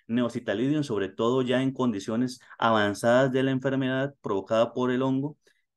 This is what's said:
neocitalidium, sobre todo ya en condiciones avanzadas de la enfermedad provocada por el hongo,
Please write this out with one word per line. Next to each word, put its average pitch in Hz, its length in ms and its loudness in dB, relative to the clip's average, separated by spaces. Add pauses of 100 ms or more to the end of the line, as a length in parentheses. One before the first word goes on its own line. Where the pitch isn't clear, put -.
neocitalidium, 120 800 -2
sobre 101 260 -2
todo 120 320 0
ya 127 220 0
en 131 80 0
condiciones 123 680 -2 (200)
avanzadas 117 720 4
de 131 100 2
la 131 100 0
enfermedad 131 680 -2
provocada 113 520 0
por 123 180 0
el 127 100 0
hongo, 135 360 -2 (400)